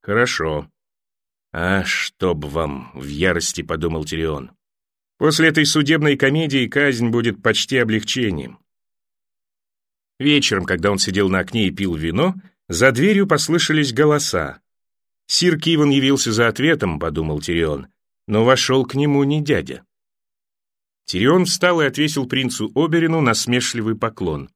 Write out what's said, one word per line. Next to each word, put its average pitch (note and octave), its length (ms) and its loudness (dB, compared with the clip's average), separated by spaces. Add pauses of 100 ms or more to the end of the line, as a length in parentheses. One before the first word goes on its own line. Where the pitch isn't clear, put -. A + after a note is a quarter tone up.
«Хорошо». D#2+ 680 -2 (840)
«А F2+ 320 -2
чтоб - 580 -4
вам», D2 500 -6
в C2+ 140 -12
ярости E2 540 -2
подумал D#2+ 420 -4
Тирион. D#2 480 -6 (680)
«После D#3+ 300 2
этой D#3 180 2
судебной D3 520 2
комедии C#3 500 0
казнь C3 400 0
будет A#2 340 -2
почти A#2 360 0
облегчением». G#2+ 840 -2 (1600)
Вечером, C3+ 460 2
когда F#2+ 260 0
он F#2+ 80 -2
сидел G2 300 0
на F#2+ 100 2
окне G#2 280 0
и F2+ 40 0
пил F#2 240 -4
вино, F#2+ 400 0 (320)
за A2+ 240 2
дверью G3 360 2
послышались D#3 680 0
голоса. C#3+ 680 0 (680)
«Сир E3+ 300 2
Киван D#3 320 2
явился C3+ 440 2
за A#2 160 4
ответом», A2+ 500 0
подумал D#2 400 -2
Тирион, D2+ 480 -2 (420)
но A2 160 2
вошёл B2+ 400 2
к - 80 -14
нему C#3+ 300 2
не D3 180 0
дядя. E2+ 420 -4 (1200)
Тирион D3 400 2
встал F3+ 360 0
и D3 40 2
отвесил C#3 420 -2
принцу B2+ 480 -4
Оберину D#3+ 440 2
насмешливый A#2 800 0
поклон. E2 580 -4